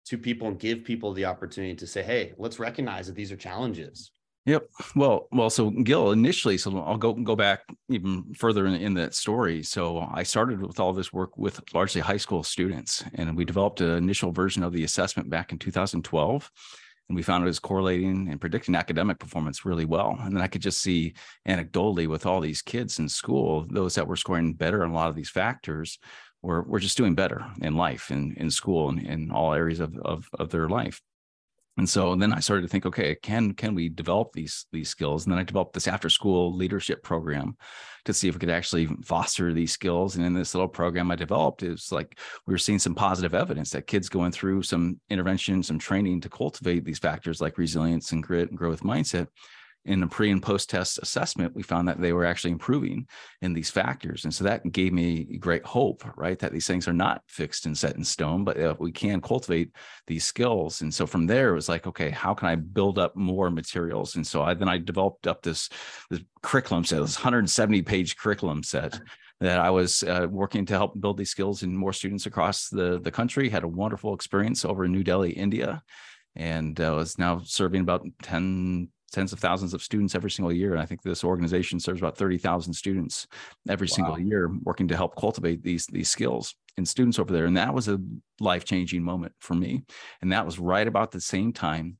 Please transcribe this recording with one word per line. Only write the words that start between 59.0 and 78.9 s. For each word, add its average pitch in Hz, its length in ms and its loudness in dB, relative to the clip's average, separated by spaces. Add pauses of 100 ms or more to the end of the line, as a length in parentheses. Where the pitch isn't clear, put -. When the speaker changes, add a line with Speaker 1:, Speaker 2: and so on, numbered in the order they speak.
Speaker 2:
cultivate 87 480 0 (380)
these 82 180 -2
skills. 110 560 0
And 78 100 -2
so 80 140 0
from 82 220 2
there, 120 240 6
it - 20 4
was 76 160 -2
like, 85 160 -2
"Okay, 85 240 -2
how 87 240 -2
can 101 140 -2
I 82 80 4
build 92 420 2
up 87 180 2
more 92 360 0
materials?" 85 640 -4
And 80 100 -2
so 78 160 -2
I, 85 140 2
then 98 120 0
I 90 120 2
developed 92 480 0
up - 160 -2
this, 82 260 -4 (400)
this 85 120 -4 (200)
curriculum 110 420 2
set, 80 180 0
this 76 140 -2
hundred 120 320 2
seventy 104 360 4
page 92 340 0
curriculum 87 460 -2
set - 360 -4 (400)
that 90 200 4
I 87 100 6
was, 92 320 4
uh, 90 300 2
working 98 340 -2
to 104 80 -2
help 98 260 0
build 98 180 0
these 101 120 -4
skills 98 320 -2
in 92 160 -2
more 95 160 -2
students 98 320 -6
across 95 440 0
the, 90 300 0
the 85 120 -4
country. 120 380 0
Had 90 140 -2
a 85 40 -2
wonderful 98 480 -4
experience 101 500 0
over 92 200 0
in 90 60 2
New 95 120 2
Delhi, 92 260 2
India, 101 540 0 (520)
and, 80 460 -2
uh, 80 140 2
was 78 240 -2
now 87 240 2
serving 92 380 0
about 87 220 2 (200)
ten, 90 640 0 (220)